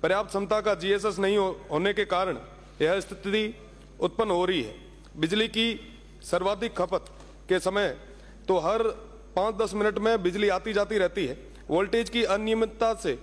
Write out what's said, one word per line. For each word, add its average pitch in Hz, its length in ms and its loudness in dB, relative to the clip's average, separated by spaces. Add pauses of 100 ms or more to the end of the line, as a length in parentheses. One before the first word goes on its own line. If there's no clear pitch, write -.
पर्याप्त 196 260 2
क्षमता 202 320 0
का 202 140 2
जीएसएस 190 440 0
नहीं 196 200 2
हो-, 190 180 0 (140)
होने 175 220 2
के 202 120 0
कारण 180 340 0 (440)
यह 180 180 2
स्थिति 214 540 -4 (460)
उत्पन्न 214 300 0
हो 175 140 2
रही 185 180 0
है। 107 120 -8 (420)
बिजली 190 320 0
की 226 320 -2 (420)
सर्वाधिक 185 540 -2
खपत 180 280 -2 (440)
के 185 100 4
समय 190 300 2 (600)
तो 185 100 6
हर 196 240 2 (540)
पाँच 208 180 2
दस 196 200 -2
मिनट 208 240 2
में 220 240 2
बिजली 180 260 2
आती 190 240 0
जाती 202 260 2
रहती 180 280 2
है। 127 100 -6 (320)
वोल्टेज 196 420 2
की 233 140 0
अनियमितता 220 680 2
से 147 280 -2